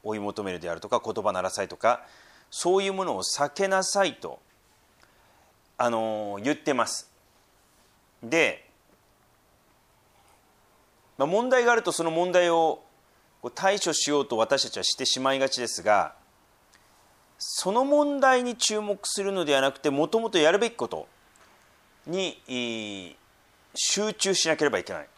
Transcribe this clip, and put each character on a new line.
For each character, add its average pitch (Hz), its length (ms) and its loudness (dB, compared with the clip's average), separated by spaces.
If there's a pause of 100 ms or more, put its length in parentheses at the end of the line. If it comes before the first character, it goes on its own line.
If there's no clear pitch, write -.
追 107 140 -6
い - 20 -6
求 104 240 -6
め 98 100 -6
る 87 80 -8
で 85 80 -8
あ 85 60 -4
る 82 60 -10
と 104 80 -12
か、 - 160 0
言 110 200 -4
葉 101 80 2
な 92 80 -4
ら 92 100 -4
さ 104 120 -4
い 90 60 -6
と - 80 -14
か、 - 280 0 (460)
そ 185 280 0
う 202 40 2
い 196 60 -2
う 196 40 -2
も 190 120 -4
の 143 120 -2
を 92 60 -4
避 - 280 -2
け 196 180 -2
な 190 140 0
さ 196 220 0
い 147 120 -2
と、 71 240 -12 (1400)
あ 120 100 2
の 107 520 -4
ー、 - 20 -10
言 139 120 0
っ - 20 -2
て 151 180 -2
ま 117 140 2
す。 - 220 -10 (1120)
で、 120 460 2 (2500)
ま 135 80 0
あ、 - 20 4
問 214 220 0
題 247 160 4
が 240 80 4
あ 233 40 4
る 220 60 2
と 175 100 0
そ 165 100 -2
の 165 80 0
問 175 220 0
題 175 180 4
を 165 320 2 (580)
こ 120 80 -10
う - 60 -10
対 190 240 2
処 170 140 -2
し - 180 -2
よ 147 100 2
う 131 60 -2
と 117 100 -4
私 131 280 2
た - 60 -8
ち - 80 -10
は 90 60 -4
し - 100 0
て 127 120 -4
し - 140 -2
ま 135 140 2
い 135 40 0
が 135 100 2
ち 123 120 -4
で 117 80 -4
す - 140 -8
が、 95 320 4 (1200)
そ - 340 -4
の 247 120 2
問 285 360 2
題 262 220 6
に 247 140 -6
注 214 240 -2
目 208 260 -4
す - 160 -4
る 196 100 -2
の 185 120 -2
で 143 100 2
は 135 60 4
な 135 100 4
く - 80 -6
て、 151 120 0
も 143 180 2
と 220 100 2
も 226 100 -2
と 190 100 0
や 156 120 6
る 196 80 6
べ 226 120 0
き - 60 -12
こ 117 120 -4
と 78 180 -8 (1000)
に、 175 420 -6
え - 40 -14
ー、 110 640 -6 (580)
集 208 380 -2
中 190 220 0
し 165 140 2
な 156 80 2
け 151 80 0
れ 143 60 4
ば 104 80 0
い 90 60 -6
け 101 80 -12
な 80 100 -8
い。 - 160 -20